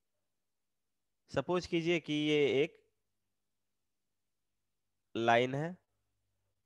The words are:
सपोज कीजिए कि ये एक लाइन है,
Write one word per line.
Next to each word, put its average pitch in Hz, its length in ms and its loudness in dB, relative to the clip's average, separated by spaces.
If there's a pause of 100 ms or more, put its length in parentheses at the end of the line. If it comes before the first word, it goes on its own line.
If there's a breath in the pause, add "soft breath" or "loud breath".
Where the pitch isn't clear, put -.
(1300)
सपोज 175 320 -2
कीजिए 170 340 -2
कि - 120 -8
ये 147 500 2
एक - 220 -8 (2250)
लाइन 117 380 2
है, 165 220 -6 (880)